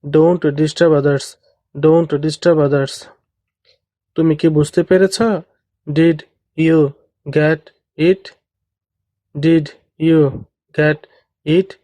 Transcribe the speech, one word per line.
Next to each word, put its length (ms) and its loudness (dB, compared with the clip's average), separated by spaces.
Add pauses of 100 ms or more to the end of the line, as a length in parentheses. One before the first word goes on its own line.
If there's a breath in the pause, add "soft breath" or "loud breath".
Don't 380 2 (140)
disturb 360 0
others। 340 0 (500)
Don't 360 2 (100)
disturb 380 0
others। 340 -2 (1200)
তুমি 180 2
কি 140 -2
বুঝতে 340 0
পেরেছ? 340 0 (720)
Did 300 0 (400)
you 220 2 (460)
get 360 -2 (360)
it? 260 0 (1120)
Did 300 0 (340)
you 200 2 (560)
get 240 0 (460)
it? 240 0 (140)